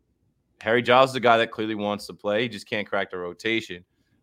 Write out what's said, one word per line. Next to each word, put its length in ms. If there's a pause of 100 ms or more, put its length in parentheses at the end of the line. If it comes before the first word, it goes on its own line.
(600)
Harry 200
Giles 280
is 80
a 20
guy 200
that 120
clearly 240
wants 320
to 60
play. 300
He 40
just 220
can't 180
crack 240
the 60
rotation. 640 (400)